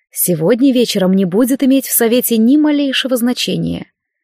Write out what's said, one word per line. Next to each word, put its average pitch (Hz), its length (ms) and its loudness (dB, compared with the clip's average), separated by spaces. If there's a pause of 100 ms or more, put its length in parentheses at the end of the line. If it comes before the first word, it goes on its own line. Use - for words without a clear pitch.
(100)
сегодня 214 640 0
вечером 202 400 0
не 196 100 2
будет 226 380 0
иметь 269 240 2
в - 80 -6
совете 233 420 0
ни 233 220 4
малейшего 285 580 -2
значения. 180 680 -4 (380)